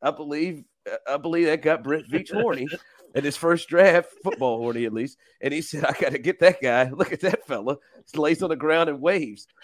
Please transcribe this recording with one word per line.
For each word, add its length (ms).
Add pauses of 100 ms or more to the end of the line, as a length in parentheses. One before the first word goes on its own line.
I 100
believe, 520 (460)
I 80
believe 300
that 140
got 220
Brett 260
Veach 220
horny 360 (240)
<laughs> 240
in 80
his 140
first 300
draft, 420 (140)
football 360
horny 260
at 80
least. 240 (240)
And 120
he 80
said, 220
"I 160
gotta 200
get 200
that 220
guy. 280
Look 220
at 100
that 260
fella. 300 (340)
He 80
lays 240
on 60
the 60
ground 340
and 120
waves." 460 (160)